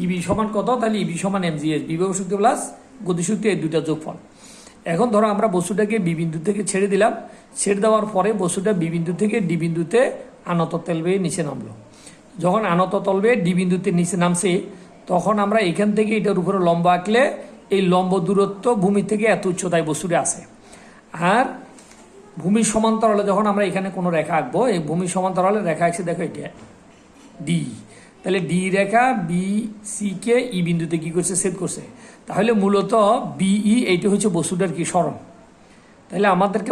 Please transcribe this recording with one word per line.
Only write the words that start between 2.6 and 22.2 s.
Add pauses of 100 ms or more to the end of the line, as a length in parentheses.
গতিশক্তি,
এই
দুইটা
যোগফল। (760)
এখন
ধরো,
আমরা
বস্তুটাকে (100)
বি
বিন্দু
থেকে (100)
ছেড়ে
দিলাম, (480)
ছেড়ে
দেওয়ার (100)
পরে (140)
বস্তুটা (100)
বি
বিন্দু
থেকে (120)
ডি
বিন্দুতে (500)
আনত (120)
তল
বেয়ে
নিচে
নামলো। (720)
যখন (120)
আনত (120)
তল
বেয়ে (100)
ডি
বিন্দুতে (100)
নিচে
নামছে, (600)
তখন (100)
আমরা (100)
এখান
থেকে
এটার
উপরে (100)
লম্ব (100)
আঁকলে (540)
এই (120)
লম্ব (140)
দূরত্ব (180)
ভূমি (100)
থেকে (100)
এত
উচ্চতায়
বস্তুটা
আছে। (920)
আর (960)